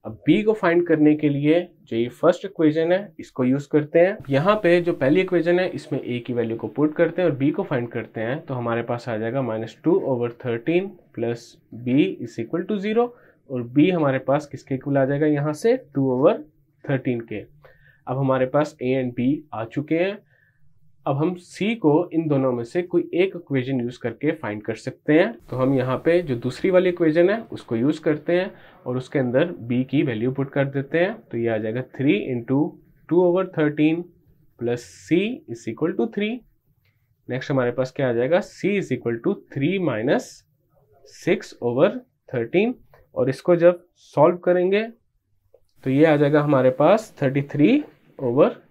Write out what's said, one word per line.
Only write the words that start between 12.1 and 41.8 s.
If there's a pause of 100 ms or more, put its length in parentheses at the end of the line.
is
equal
to
zero, (420)
और
बी
हमारे
पास
किसके
इक्वल
आ
जाएगा,
यहाँ
से (180)
टू
ओवर (400)
थर्टीन
के। (640)
अब
हमारे
पास
ए
and
बी (100)
आ
चुके
हैं। (880)
अब
हम
सी
को (220)
इन
दोनों
में
से
कोई (140)
एक
इक्वेशन
यूज़
करके
फाइंड
कर
सकते
हैं। (180)
तो
हम
यहाँ
पे
जो
दूसरी
वाली
इक्वेशन
है,
उसको
यूज़
करते
हैं (340)
और
उसके
अंदर (100)
बी
की
वैल्यू
पुट
कर
देते
हैं,
तो
ये
आ
जाएगा
three (100)
into (520)
two
over
thirteen (560)
plus (160)
c (280)
is
equal
to
three। (960)
नेक्स्ट
हमारे
पास
क्या
आ
जाएगा,
c
is
equal
to (180)
three
minus (840)
six (100)
over (400)